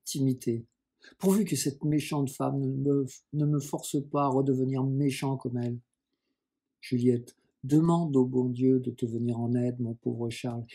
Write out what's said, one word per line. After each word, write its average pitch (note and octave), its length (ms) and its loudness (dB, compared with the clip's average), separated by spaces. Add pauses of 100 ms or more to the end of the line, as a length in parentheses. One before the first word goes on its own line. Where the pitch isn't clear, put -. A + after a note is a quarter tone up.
t'imiter, B2+ 600 -2 (540)
pourvu G3 260 2
que E3+ 100 -2
cette C3+ 300 -4
méchante D3 460 0
femme C3+ 300 -2
ne C3+ 80 -2
me, C3+ 380 0 (280)
ne D3+ 100 2
me D3 160 2
force C#3+ 500 -6
pas C#3+ 140 0
à C#3 40 2
redevenir C3 560 2
méchant C3+ 520 0
comme B2 220 -4
elle. » A#2+ 200 -4 (1000)
Juliette, A#2+ 560 0 (260)
demande D#3+ 540 4
au B2+ 80 6
bon B2+ 240 0
Dieu B2+ 320 4
de B2+ 100 -4
te A#2+ 140 -4
venir A#2 340 -2
en A#2 140 0
aide, B2 280 0
mon A#2 120 -4
pauvre A#2 380 -4
Charles. A#2+ 340 -8 (100)